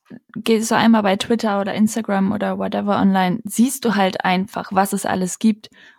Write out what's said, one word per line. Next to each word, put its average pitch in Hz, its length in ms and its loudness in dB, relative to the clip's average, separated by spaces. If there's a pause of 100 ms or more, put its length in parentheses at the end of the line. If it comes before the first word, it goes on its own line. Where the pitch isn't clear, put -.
(340)
gehst 220 380 0
du 233 40 2
einmal 226 280 6
bei 202 140 2
Twitter 214 440 0
oder 196 140 -4
Instagram 202 560 0
oder 196 260 -4
whatever 202 420 -2
online, 190 440 2
siehst 240 420 -2
du 220 80 0
halt 190 320 0
einfach, 185 460 -4
was 196 200 0
es 202 140 -4
alles 190 320 -4
gibt. 220 320 0 (300)